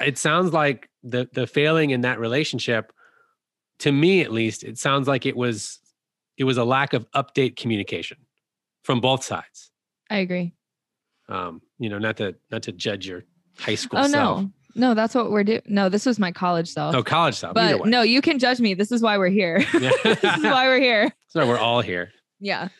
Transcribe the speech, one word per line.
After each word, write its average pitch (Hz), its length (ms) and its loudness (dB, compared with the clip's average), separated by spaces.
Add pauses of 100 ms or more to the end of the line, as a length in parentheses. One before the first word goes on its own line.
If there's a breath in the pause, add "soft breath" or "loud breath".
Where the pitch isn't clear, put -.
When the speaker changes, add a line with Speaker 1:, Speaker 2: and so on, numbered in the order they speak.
Speaker 1:
It 135 160 -2
sounds 165 380 0
like 143 340 0 (140)
the, 123 320 -4
the 127 120 -2
failing 151 440 2
in 127 100 0
that 123 180 0
relationship, 117 720 -2 (880 soft breath)
to 147 120 2
me 170 300 4
at 120 100 -4
least, 113 320 -2
it 113 140 -14
sounds 139 280 0
like 135 200 0
it 120 100 -4
was, 120 440 -4 (580)
it 135 60 0
was 131 120 2
a 123 80 2
lack 131 300 0
of 117 160 -2
update 135 460 -2
communication 101 600 -6 (680)
from 123 180 0
both 131 200 0
sides. - 480 -10 (380)
Speaker 2:
I 214 100 -4
agree. 180 360 -4 (720)
Speaker 1:
Um, 90 320 -8 (180)
you 117 120 -4
know, 101 80 -6
not 110 180 -2
to, 98 200 -4 (140)
not 110 120 -8
to 110 100 -10
judge 95 340 -6
your 92 180 -12 (340)
high - 160 -4
school - 240 -4
Speaker 2:
Oh, 269 80 4
Speaker 1:
self. 285 340 0
Speaker 2:
no. 196 100 -4 (240)
No, 240 200 2
that's 220 200 0
what 240 160 0
we're 208 140 2
do-, 220 220 0
no, 202 240 2
this 208 160 0
was 240 120 0
my 180 140 0
college 175 360 -2
self. 151 260 -4
Speaker 1:
Oh, 123 80 2
college 160 320 2
self. - 180 -10
Speaker 2:
But 226 120 2
Speaker 1:
Either 208 180 2
way. 214 80 2
Speaker 2:
no, 247 100 4
you 233 220 4
can 320 160 2
judge 247 220 2
me. 214 120 2
This 196 180 -2
is 240 120 0
why 208 160 2
we're 185 100 2
here. 190 400 2
<laughs> 339 100 2
Speaker 1:
Yeah. - 120 2 (120)
Speaker 2:
This 220 220 2
is 311 180 2
why 269 260 2
we're 254 120 4
here. 240 340 2 (140)
Speaker 1:
So 151 180 0
we're 120 120 2
all 117 240 2
here. 92 300 -6 (320)
Speaker 2:
Yeah. 180 360 -6